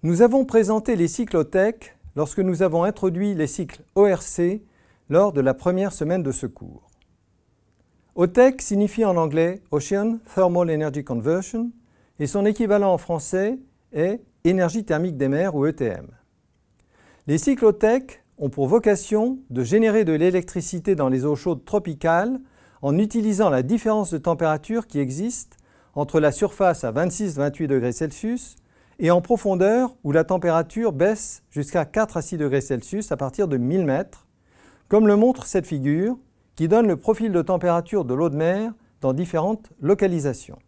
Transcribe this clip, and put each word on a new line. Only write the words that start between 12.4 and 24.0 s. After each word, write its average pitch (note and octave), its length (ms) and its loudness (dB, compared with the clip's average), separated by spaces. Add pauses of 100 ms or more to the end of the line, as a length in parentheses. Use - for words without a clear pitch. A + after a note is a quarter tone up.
équivalent G#3 480 2
en E3+ 60 0
français F#3 580 -4 (340)
est F#3+ 300 -2 (220)
énergie F#3 420 2
thermique E3 320 -2
des C3+ 120 0
mers D#3+ 260 0
ou C#3+ 100 0
E D#3 60 0
T D3 140 -4
M. F2+ 220 -6 (1160)
Les D3+ 140 0
cycles C4 260 0
otec A3 580 2 (140)
ont C#3+ 120 -4
pour C3+ 180 -2
vocation A3 720 2 (100)
de B2 140 -2
générer G#3+ 420 4
de D#3+ 80 0
l'électricité F3+ 800 0
dans D3 160 0
les C3 160 0
eaux D3 100 0
chaudes D3 300 -6
tropicales F#3 760 -2 (440)
en C#3+ 160 2
utilisant G#3+ 500 0
la C3 140 2
différence G#3+ 480 0